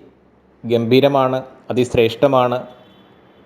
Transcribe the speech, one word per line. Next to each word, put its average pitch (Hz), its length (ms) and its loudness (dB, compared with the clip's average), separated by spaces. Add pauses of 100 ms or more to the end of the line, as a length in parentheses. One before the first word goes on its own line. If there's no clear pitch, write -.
(640)
ഗംഭീരമാണ്, 127 720 0 (300)
അതിശ്രേഷ്ഠമാണ്, 123 920 0 (880)